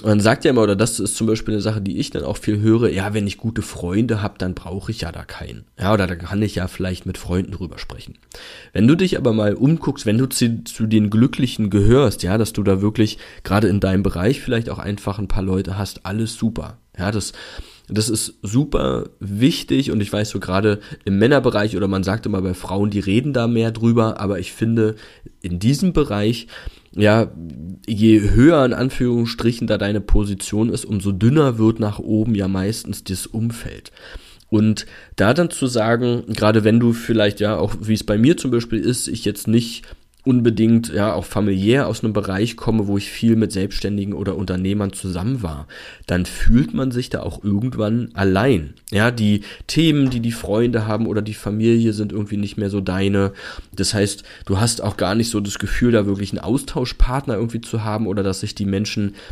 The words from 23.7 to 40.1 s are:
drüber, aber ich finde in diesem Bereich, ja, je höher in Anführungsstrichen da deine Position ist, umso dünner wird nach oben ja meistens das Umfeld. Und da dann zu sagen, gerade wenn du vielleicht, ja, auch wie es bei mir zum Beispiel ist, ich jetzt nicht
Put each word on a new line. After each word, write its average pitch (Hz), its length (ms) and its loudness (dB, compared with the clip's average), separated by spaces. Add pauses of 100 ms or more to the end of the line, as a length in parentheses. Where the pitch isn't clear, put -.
drüber, 113 480 2
aber 98 180 -2
ich 90 140 -10
finde 113 420 0 (480)
in 87 160 -4
diesem 139 340 2
Bereich, 113 540 0 (460)
ja, 104 380 4 (560)
je 107 440 6
höher 135 340 8
in 123 80 2
Anführungsstrichen 117 960 0
da 110 100 0
deine 101 240 -2
Position 101 680 2
ist, - 160 -4
umso 101 260 -2
dünner 120 460 4
wird 110 200 4
nach 104 200 -2
oben 110 360 0
ja 98 140 0
meistens 98 560 -4
das 92 220 -6
Umfeld. - 680 -8 (560)
Und 107 380 2 (300)
da 107 180 4
dann 165 160 0
zu - 160 -4
sagen, 120 640 2
gerade 110 360 4
wenn 110 160 6
du 117 120 4
vielleicht, 107 480 0
ja, 104 160 0
auch 101 240 0
wie 107 140 -2
es 101 100 -4
bei 104 120 0
mir 131 200 6
zum 131 140 -4
Beispiel 117 280 -2
ist, 120 300 -2
ich - 160 -6
jetzt 104 240 -4
nicht 117 340 0 (420)